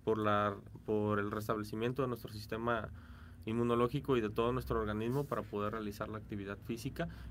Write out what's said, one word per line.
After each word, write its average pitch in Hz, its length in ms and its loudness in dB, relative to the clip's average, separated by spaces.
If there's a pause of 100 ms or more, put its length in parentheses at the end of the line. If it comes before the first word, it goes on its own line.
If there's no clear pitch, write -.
por 110 140 4
la, 104 380 4 (300)
por 104 320 4
el 101 120 2
restablecimiento 110 720 0
de 131 80 2
nuestro 120 240 -4
sistema 110 560 -2 (560)
inmunológico 120 720 4
y 117 40 4
de 104 100 2
todo 117 220 2
nuestro 123 260 0
organismo 113 460 0
para 113 180 -2
poder 104 300 -2
realizar 107 360 -4
la 107 100 -6
actividad 101 400 -8
física, 131 500 -4 (220)